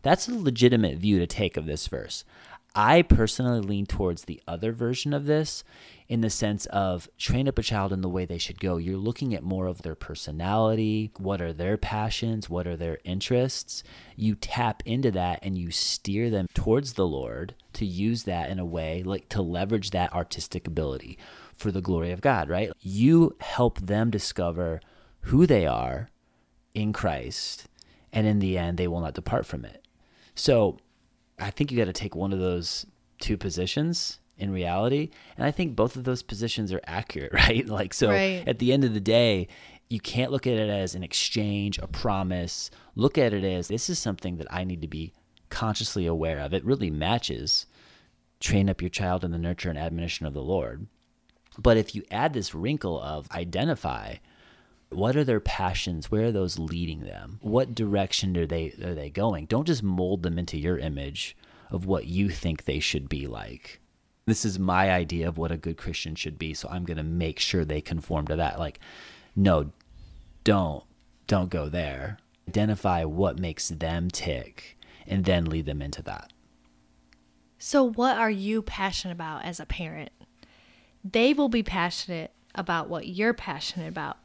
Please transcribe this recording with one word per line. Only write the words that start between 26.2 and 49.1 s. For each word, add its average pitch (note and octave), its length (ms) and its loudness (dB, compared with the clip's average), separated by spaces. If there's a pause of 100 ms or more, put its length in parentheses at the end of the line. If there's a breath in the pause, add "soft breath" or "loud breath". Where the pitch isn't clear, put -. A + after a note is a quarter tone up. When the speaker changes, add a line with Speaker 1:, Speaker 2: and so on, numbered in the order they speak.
Speaker 1:
in G#2+ 180 0
Christ, - 760 -4 (440 soft breath)
and A2 160 2
in G#2 120 4
the F#2 180 2
end, F2 200 0
they F2+ 120 2
will E2+ 120 -2
not D#2 140 -4
depart - 300 -2
from B1+ 180 -8
it. G1+ 180 -16 (540 soft breath)
So A2 420 4 (640)
I G2+ 120 -4
think D3 200 -2
you B2 60 0
gotta F#2+ 160 2
take G2 220 -8
one F#2+ 180 -2
of F#2+ 60 -2
those F2 460 -2 (340)
two - 180 0
positions D3 840 -2 (180)
in G2 140 -4
reality. G2+ 580 0 (280 loud breath)
And A#2+ 80 -2
I D3 60 2
think D3+ 240 -2
both A2 220 2
of B2+ 80 -8
those B2+ 180 0
positions G#2+ 500 -4
are F#2 120 -2
accurate, D#2+ 480 -6
<laughs> - 140 6
right? A#2 200 4
Like, G2+ 260 -2
so A2 160 4
Speaker 2:
Right. E3+ 380 2
Speaker 1:
at A#2 120 0
the B2 140 4
end C#3 120 6
of A2+ 80 2
the G#2+ 80 0
day, A2 460 4 (420 loud breath)
you A2 100 -4
can't B2 320 -2
look C3+ 160 -2
at B2 100 2
it G#2+ 120 0
as F#2+ 260 -2
an F2+ 80 -6
exchange, G2+ 760 -2
a - 100 -8
promise. F#2 840 -2 (260 loud breath)
Look C3 220 4
at A#2+ 160 4
it G2 120 0
as, F2+ 240 0
this A2+ 200 -4
is F3 100 -2
something F2+ 380 -4
that D#2 160 -8
I F#2 120 -4
need F2 160 -4
to D#2+ 80 -6
be D#2 240 -8 (360)
consciously G#2+ 560 -2
aware D#2+ 340 0
of. C#2+ 140 -4
It F#2+ 120 -2
really A#2 240 2
matches D2+ 760 -2 (760 soft breath)
train G2 280 4
up F#2+ 120 -2
your F2 80 -4
child F2+ 340 -2